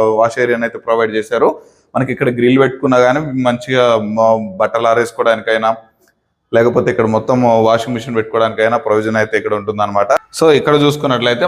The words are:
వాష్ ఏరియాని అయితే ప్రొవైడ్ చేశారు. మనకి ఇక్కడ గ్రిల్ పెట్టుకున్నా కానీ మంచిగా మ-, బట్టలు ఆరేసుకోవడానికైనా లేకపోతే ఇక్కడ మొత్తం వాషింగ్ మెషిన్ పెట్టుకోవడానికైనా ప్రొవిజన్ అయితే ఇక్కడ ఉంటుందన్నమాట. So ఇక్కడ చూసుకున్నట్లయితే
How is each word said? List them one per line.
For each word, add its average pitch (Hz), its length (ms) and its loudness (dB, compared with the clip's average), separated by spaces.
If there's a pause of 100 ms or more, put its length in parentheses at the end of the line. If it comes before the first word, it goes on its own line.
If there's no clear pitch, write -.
(200)
వాష్ 117 240 0
ఏరియాని 117 240 -2
అయితే 113 180 -12
ప్రొవైడ్ 113 320 0
చేశారు. 117 300 0 (460)
మనకి 127 200 -2
ఇక్కడ 135 240 -2
గ్రిల్ 123 240 4
పెట్టుకున్నా 131 440 2
కానీ 131 140 0 (280)
మంచిగా 123 360 0 (300)
మ-, 113 240 2 (220)
బట్టలు 113 320 0
ఆరేసుకోవడానికైనా 113 760 0 (840)
లేకపోతే 120 360 2
ఇక్కడ 113 220 0
మొత్తం 127 240 0 (300)
వాషింగ్ 113 280 0
మెషిన్ 117 220 -8
పెట్టుకోవడానికైనా 110 580 0 (100)
ప్రొవిజన్ 110 340 0
అయితే 107 200 -2
ఇక్కడ 107 200 -4
ఉంటుందన్నమాట. 101 480 -2 (300)
So 165 80 2 (140)
ఇక్కడ 147 140 0 (100)
చూసుకున్నట్లయితే 131 640 -2